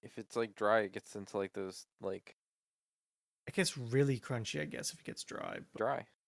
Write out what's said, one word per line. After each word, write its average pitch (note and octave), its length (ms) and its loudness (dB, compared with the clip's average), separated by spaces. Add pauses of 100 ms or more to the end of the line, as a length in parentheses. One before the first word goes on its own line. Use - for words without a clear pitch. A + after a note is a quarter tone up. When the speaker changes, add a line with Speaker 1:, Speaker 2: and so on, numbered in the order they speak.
Speaker 1:
if - 160 -12
it's, - 180 -6
like, A2+ 180 0
dry, A2 260 8
it G2 120 2
gets - 240 -10
into, G2+ 220 -6
like, G2 140 0
those, F#2+ 340 -6 (140)
like G2 360 -6 (1080)
Speaker 2:
It - 80 -14
gets F#3 220 0
really C3 420 4
crunchy, A#2+ 420 -4
I D3+ 40 0
guess, - 280 -6
if - 80 -14
it - 40 -20
gets - 180 -8
dry, - 360 -8 (140)
but - 60 -12
Speaker 1:
Dry. B2+ 280 0 (200)